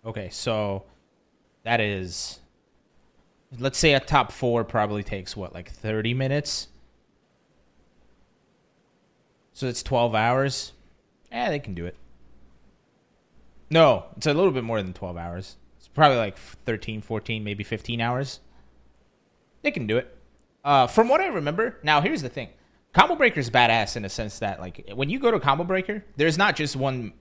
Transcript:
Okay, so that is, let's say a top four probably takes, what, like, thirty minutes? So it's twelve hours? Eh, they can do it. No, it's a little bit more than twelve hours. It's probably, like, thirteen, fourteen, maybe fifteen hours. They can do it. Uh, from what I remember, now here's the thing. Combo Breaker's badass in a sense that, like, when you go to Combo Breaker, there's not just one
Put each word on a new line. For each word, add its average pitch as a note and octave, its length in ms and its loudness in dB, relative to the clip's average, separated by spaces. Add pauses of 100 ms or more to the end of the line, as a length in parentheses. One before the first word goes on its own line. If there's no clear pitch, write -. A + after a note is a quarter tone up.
Okay, G#2 240 -8
so G#2 540 -4 (760)
that A#2 180 0
is, F#2+ 600 -6 (1160)
let's C3 200 -2
say D3+ 160 6
a C3+ 60 4
top C3+ 300 2
four A#2 340 0
probably G#2 380 0
takes, G2 320 -8
what, F#2+ 200 -10
like, F2+ 160 -14
thirty A2 420 -2
minutes? C3+ 560 -2 (2750)
So C3 120 -8
it's A#2+ 160 -6
twelve A#2+ 320 0
hours? B2+ 580 0 (600)
Eh, A#3 160 -2
they D3+ 100 -2
can A2 140 -8
do E2+ 140 -8
it. F2 100 -10 (1700)
No, D3+ 340 6 (100)
it's A2 120 -6
a D3 80 2
little F3 180 4
bit B2+ 100 -2
more A2+ 200 -2
than F#2 100 -8
twelve F2+ 240 -10
hours. F2 400 -10 (220)
It's - 100 -20
probably, C#3+ 300 6
like, G2+ 180 -2
thirteen, - 640 -8
fourteen, A2 440 -6
maybe G#2 200 -6
fifteen A#2 380 -6
hours. B2 380 -2 (1200)
They D4 80 0
can D#3 160 -6
do G#2+ 100 0
it. - 180 -4 (480)
Uh, C#3 240 4
from A#3 220 4
what D#4 140 6
I G4 60 0
remember, F#3+ 540 -4
now D3 200 4
here's A#3+ 180 -2
the C3 80 -8
thing. A#2+ 220 -10 (420)
Combo D4+ 240 6
Breaker's A3 320 2
badass A2+ 480 4
in G#2+ 80 -8
a F#2+ 60 -8
sense G#2+ 300 -8
that, G2 200 -6
like, F#2 340 -14
when C3+ 140 -2
you A#3+ 100 -4
go B3+ 120 2
to G#3 100 0
Combo C#3+ 240 2
Breaker, F#3+ 400 -4 (120)
there's D#3 200 2
not G3+ 200 2
just D3 200 -4
one C3 440 -4